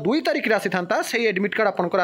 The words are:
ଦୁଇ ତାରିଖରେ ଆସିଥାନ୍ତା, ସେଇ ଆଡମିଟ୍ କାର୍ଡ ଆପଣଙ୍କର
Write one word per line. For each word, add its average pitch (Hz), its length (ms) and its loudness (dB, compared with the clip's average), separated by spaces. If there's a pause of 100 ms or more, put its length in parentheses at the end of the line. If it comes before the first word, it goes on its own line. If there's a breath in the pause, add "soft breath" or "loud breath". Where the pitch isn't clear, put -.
ଦୁଇ 269 220 2
ତାରିଖରେ 285 320 2
ଆସିଥାନ୍ତା, 185 360 -2 (140)
ସେଇ 240 220 -2
ଆଡମିଟ୍ 202 260 -2
କାର୍ଡ 214 160 2
ଆପଣଙ୍କର 180 300 0